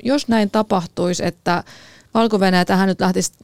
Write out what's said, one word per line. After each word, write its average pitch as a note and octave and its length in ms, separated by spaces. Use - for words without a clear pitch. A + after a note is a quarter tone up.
jos C#4+ 240
näin A3 220
tapahtuisi, F3+ 760
että F3 380
Valko-Venäjä G3 520
tähän F#3+ 220
nyt F#3 140
lähtisi F#3 300